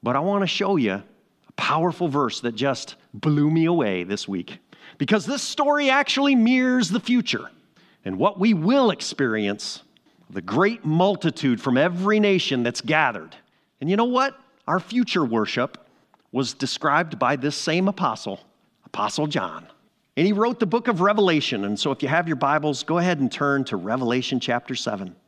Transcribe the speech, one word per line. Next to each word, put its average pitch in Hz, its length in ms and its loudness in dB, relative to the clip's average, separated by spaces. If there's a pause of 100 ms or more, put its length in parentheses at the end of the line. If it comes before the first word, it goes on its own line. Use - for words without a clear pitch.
But 120 140 0
I 139 60 2
wanna 196 260 2
show 196 300 0
you 110 160 2
a 101 120 -6 (520)
powerful 170 500 -2
verse 135 360 -2
that 117 120 -4
just 139 400 -4 (180)
blew 147 380 2
me 160 140 4
away 113 400 2
this 98 240 -6
week, 95 300 -6 (400)
because 165 280 0
this 262 160 -4
story 285 480 2
actually 277 460 2
mirrors 254 540 4
the 220 100 0
future - 500 -2 (540)
and 95 140 -6
what 196 200 0
we 214 160 4
will 214 380 4
experience, 107 920 -4 (480)
the 92 120 -8
great 196 420 0
multitude 156 760 2
from 127 160 2
every 180 420 2
nation 185 440 2
that's 117 180 -4
gathered. 117 560 -2 (440)
And 147 100 -4
you 196 60 2
know 226 80 2
what? 254 340 -2 (280)
Our 175 140 0
future 226 440 0
worship 117 600 -2 (460)
was 123 220 -2
described 151 640 -2
by 131 180 2
this 139 200 -4
same 180 320 0
apostle, 139 520 -4 (460)
Apostle 107 400 -4
John. 104 400 -6 (500)
And 160 100 4
he 214 60 4
wrote 233 280 0
the 220 60 2
book 233 220 0
of 185 140 0
Revelation. 180 640 2
And 101 140 -2
so 147 120 -2
if 131 120 -4
you 143 60 -2
have 165 180 0
your 160 100 -2
Bibles, 147 480 0
go 165 140 0
ahead 175 220 0
and 127 100 0
turn 139 340 0
to 110 120 -6
Revelation 123 640 -2
chapter 123 340 -4
seven. 98 400 -6 (140)